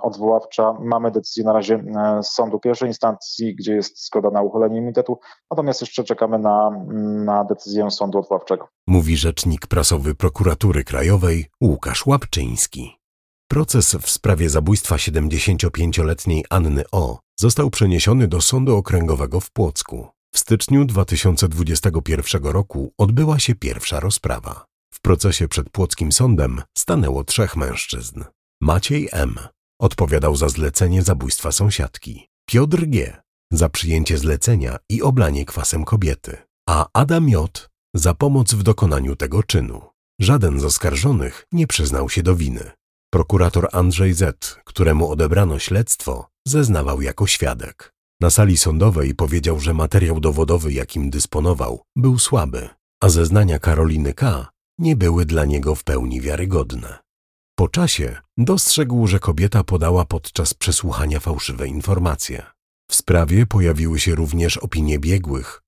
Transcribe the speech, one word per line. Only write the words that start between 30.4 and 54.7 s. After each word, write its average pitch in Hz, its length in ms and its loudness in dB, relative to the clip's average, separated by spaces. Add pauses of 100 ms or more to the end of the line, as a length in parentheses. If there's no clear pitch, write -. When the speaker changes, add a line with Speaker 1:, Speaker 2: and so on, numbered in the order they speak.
Speaker 2:
zlecenie 85 540 0
zabójstwa 76 500 -2
sąsiadki, - 760 -4 (180)
Piotr 151 400 2
G. 87 360 -2 (300)
za 82 160 4
przyjęcie 80 500 0
zlecenia 73 580 0 (120)
i - 140 -2
oblanie 85 420 2
kwasem 78 400 -4
kobiety, 90 520 -2 (320)
a 80 240 2
Adam 147 360 4
J. 85 420 0 (240)
za 90 200 2
pomoc 135 400 2
w 104 80 0
dokonaniu 76 540 2
tego 71 260 0
czynu. 57 400 -2 (380)
Żaden 95 400 2
z 69 40 0
oskarżonych 73 880 -2
nie 165 140 2
przyznał 69 420 -2
się - 140 -2
do 87 140 2
winy. 67 340 -4 (440)
Prokurator 87 580 2
Andrzej 90 420 2
Z, - 500 -2
któremu 80 460 2
odebrano 80 480 2
śledztwo, - 720 -4 (180)
zeznawał 87 560 2
jako 67 240 -2
świadek. - 640 -4 (280)
Na 85 100 6
sali 95 260 6
sądowej 80 580 2
powiedział, 80 460 0
że 80 140 0
materiał 80 460 2
dowodowy, 78 520 0
jakim 67 380 -4
dysponował, 67 720 -2 (140)
był 127 220 4
słaby, 69 500 -2 (340)
a 98 60 6
zeznania 85 500 4
Karoliny 78 560 2
K 78 340 -2 (300)